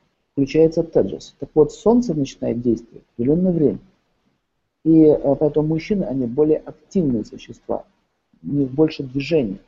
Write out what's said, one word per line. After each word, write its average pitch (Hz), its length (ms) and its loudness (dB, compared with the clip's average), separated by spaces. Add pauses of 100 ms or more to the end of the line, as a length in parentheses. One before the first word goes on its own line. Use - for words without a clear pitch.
(320)
включается 160 500 2
теджес. 123 560 -4
Так - 160 -12
вот, 147 180 4
Солнце 233 420 0
начинает 123 480 -4
действовать - 420 -4
в - 80 -20
определённое 170 400 0
время. 139 260 0 (1040)
И, 160 180 6
э, 143 340 4
поэтому 151 320 0
мужчины, 160 360 -2
они 127 220 -4
более 151 320 0
активные 135 680 -4
существа. - 600 -12 (580)
У 80 40 -18
них 139 240 -4
больше 156 320 -2
движения. 135 640 -4